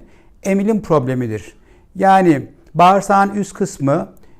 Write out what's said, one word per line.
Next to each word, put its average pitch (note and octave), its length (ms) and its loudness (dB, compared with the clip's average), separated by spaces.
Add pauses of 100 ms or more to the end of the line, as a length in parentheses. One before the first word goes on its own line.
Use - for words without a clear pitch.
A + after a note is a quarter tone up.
(420)
emilim G3+ 400 -2
problemidir. B2+ 760 -4 (380)
Yani F#3+ 520 2 (280)
bağırsağın G3 600 2
üst G3+ 200 -6
kısmı, E3 540 -4 (320)